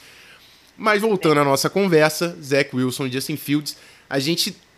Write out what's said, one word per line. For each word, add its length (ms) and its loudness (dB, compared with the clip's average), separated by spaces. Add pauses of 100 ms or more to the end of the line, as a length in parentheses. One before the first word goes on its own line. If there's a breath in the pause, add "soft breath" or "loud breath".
(760 loud breath)
Mas 240 2
voltando 380 2
à 40 4
nossa 260 2
conversa, 720 2
Zach 340 0
Wilson 320 -2
e 40 -8
Justin 260 -6
Fields, 400 -4 (320 loud breath)
a 100 -2
gente 360 -2 (220)